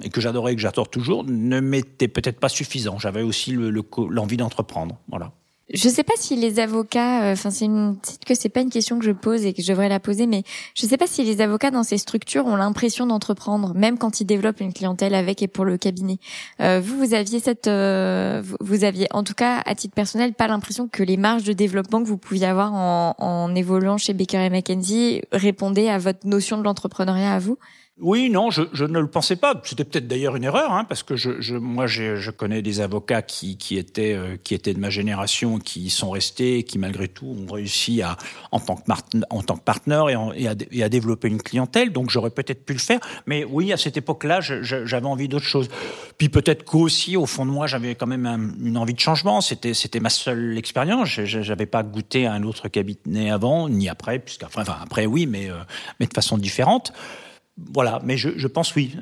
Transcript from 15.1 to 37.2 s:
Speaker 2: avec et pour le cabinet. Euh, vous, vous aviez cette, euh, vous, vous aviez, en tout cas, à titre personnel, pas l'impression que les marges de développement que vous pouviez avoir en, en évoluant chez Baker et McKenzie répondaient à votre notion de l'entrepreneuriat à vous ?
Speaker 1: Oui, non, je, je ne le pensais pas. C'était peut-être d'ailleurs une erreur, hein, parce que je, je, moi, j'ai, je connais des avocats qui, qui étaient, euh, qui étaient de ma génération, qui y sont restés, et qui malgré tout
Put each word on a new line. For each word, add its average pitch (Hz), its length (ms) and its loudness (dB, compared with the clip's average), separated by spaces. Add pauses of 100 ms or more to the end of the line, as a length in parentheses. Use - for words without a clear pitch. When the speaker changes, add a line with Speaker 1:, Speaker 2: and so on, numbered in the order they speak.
Speaker 2:
avec 190 260 0
et 196 60 0
pour 190 180 0
le 180 140 2
cabinet. 185 400 -2 (400)
Euh, 185 260 6
vous, 262 140 -2
vous 233 160 4
aviez 214 240 2
cette, 233 260 0
euh, 190 800 2
vous, 190 140 -6
vous 202 240 2
aviez, 190 260 2
en 208 140 0
tout 202 100 -6
cas, 240 320 2
à - 80 -2
titre 208 220 -8
personnel, 220 400 0
pas 220 120 2
l'impression 220 400 -2
que - 140 -2
les 185 160 2
marges 214 280 2
de 208 80 2
développement 196 500 2
que 220 40 -2
vous 208 100 0
pouviez 190 280 -2
avoir 196 260 2
en, 175 460 2
en 175 380 0
évoluant 190 420 2
chez 208 160 0
Baker 185 320 2
et 180 60 2
McKenzie 190 800 0
répondaient 196 580 2
à 202 80 2
votre 185 300 -2
notion 202 320 0
de 208 40 -2
l'entrepreneuriat 190 720 0
à 185 60 2
vous ? 208 180 -2 (400)
Speaker 1:
Oui, 226 320 2
non, 208 220 4
je, 160 120 2 (100)
je 139 100 0
ne 160 160 2
le 156 80 2
pensais 175 300 0
pas. 285 160 4 (100)
C'était 143 220 -4
peut-être 131 200 -4
d'ailleurs 127 300 -2
une 123 80 -2
erreur, 185 300 2
hein, 208 100 2
parce - 180 -6
que - 140 -4
je, 120 240 -2
je, 113 160 -4
moi, 123 320 -2
j'ai, 110 300 -2
je 101 120 -6
connais 107 320 -2
des 104 200 -2
avocats 104 400 0
qui, - 340 -8
qui 98 220 -6
étaient, 107 360 -2
euh, 92 220 -4
qui - 180 -6
étaient 98 200 -2
de 98 80 -4
ma 98 80 -2
génération, 104 680 -2
qui - 260 -10
y 92 40 -4
sont 98 200 -2
restés, 123 480 0
et 117 60 -2
qui - 140 -6
malgré 95 300 -2
tout - 180 -12